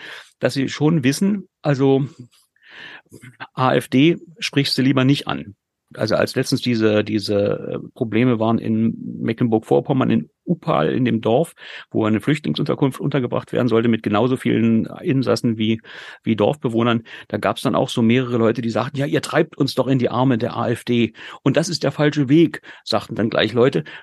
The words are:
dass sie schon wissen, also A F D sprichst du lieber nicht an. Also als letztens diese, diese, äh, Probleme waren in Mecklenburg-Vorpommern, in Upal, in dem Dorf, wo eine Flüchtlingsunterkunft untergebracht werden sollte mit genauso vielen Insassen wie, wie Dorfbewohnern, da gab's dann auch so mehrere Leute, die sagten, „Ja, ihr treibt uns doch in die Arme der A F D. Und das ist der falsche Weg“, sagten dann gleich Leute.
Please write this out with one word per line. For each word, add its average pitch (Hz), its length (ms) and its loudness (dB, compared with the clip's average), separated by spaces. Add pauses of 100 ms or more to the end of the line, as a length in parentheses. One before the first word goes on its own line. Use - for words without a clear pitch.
(380)
dass 127 160 0
sie 131 160 -2
schon 151 340 2
wissen, 190 440 0 (160)
also 135 420 2 (1500)
A 131 180 2
F 135 140 0
D 151 300 4 (200)
sprichst - 400 -2
du 131 60 2
lieber 131 200 2
nicht 139 240 2
an. 71 280 -8 (400)
Also 107 180 -2
als - 220 0
letztens 131 260 -2
diese, 110 420 2
diese, 104 320 -2
äh, 101 440 -2 (160)
Probleme 113 440 2
waren 113 200 2
in 113 340 0 (280)
Mecklenburg-Vorpommern, 120 920 0
in - 180 0 (160)
Upal, 160 480 0
in 127 100 0
dem 113 160 0
Dorf, 117 360 0 (340)
wo 110 160 0
eine 107 160 2
Flüchtlingsunterkunft 147 800 -2
untergebracht 123 540 -4
werden 123 160 0
sollte 113 200 2
mit 113 140 2
genauso 120 340 0
vielen 113 480 2
Insassen 117 720 -2
wie, 110 240 0 (400)
wie 113 140 0
Dorfbewohnern, 117 680 0 (220)
da 107 100 -6
gab's 98 260 -2
dann 113 100 0
auch 135 160 0
so 120 140 -2
mehrere 120 340 2
Leute, 113 240 2
die 113 80 -4
sagten, 113 280 -4
„Ja, 139 100 -2
ihr 151 160 -2
treibt 165 340 -2
uns 139 160 0
doch 123 140 -2
in 131 100 2
die 120 120 0
Arme 123 280 2
der 113 180 -4
A 113 140 -2
F 120 140 -4
D. 117 300 0 (280)
Und - 160 -8
das 170 120 0
ist 160 120 -6
der 143 100 -2
falsche 147 380 0
Weg“, 156 320 4 (220)
sagten - 320 -4
dann 107 160 0
gleich 107 220 0
Leute. 135 300 2 (200)